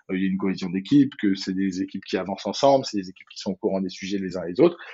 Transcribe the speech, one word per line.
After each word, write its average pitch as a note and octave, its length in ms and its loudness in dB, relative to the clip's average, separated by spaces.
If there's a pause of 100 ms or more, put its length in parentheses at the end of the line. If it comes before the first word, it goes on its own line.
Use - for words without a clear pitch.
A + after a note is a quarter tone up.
il F#2+ 140 -2
y - 20 2
a F#2+ 40 2
une F#2+ 100 0
cohésion F#2+ 320 -2
d'équipe, C3 500 4
que G2 140 2
c'est F#2+ 180 -4
des F#2 300 -2
équipes F#2+ 240 -8
qui - 100 -2
avancent F#2+ 300 -4
ensemble, C3+ 400 4
c'est - 100 -8
des F#2 140 -4
équipes - 200 -20
qui - 80 -18
sont - 120 -6
au F#2+ 40 -6
courant F#2+ 280 -2
des F#2 80 -4
sujets G2 260 -6
les F#2 220 -6
uns E2+ 80 -6
les F2 140 -4
autres. E3+ 180 6 (160)